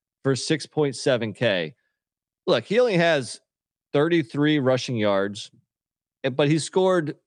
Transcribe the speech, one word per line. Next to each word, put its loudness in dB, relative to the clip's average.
for 0
six -4
point -4
seven -2
K. -2
Look, 2
he 0
only 2
has 0
thirty-three 0
rushing 0
yards, -2
eh, -2
but 0
he 2
scored 0